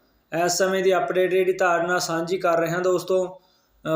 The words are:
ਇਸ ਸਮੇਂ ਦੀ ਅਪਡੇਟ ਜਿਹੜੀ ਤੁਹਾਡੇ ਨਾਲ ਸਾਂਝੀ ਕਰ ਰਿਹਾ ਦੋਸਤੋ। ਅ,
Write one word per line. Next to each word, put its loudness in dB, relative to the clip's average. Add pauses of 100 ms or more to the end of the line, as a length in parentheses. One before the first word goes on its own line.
(460)
ਇਸ 0
ਸਮੇਂ 0
ਦੀ 4
ਅਪਡੇਟ 0
ਜਿਹੜੀ 2
ਤੁਹਾਡੇ 0
ਨਾਲ 0
ਸਾਂਝੀ -4
ਕਰ 0
ਰਿਹਾ -2
ਦੋਸਤੋ। 0 (360)
ਅ, -10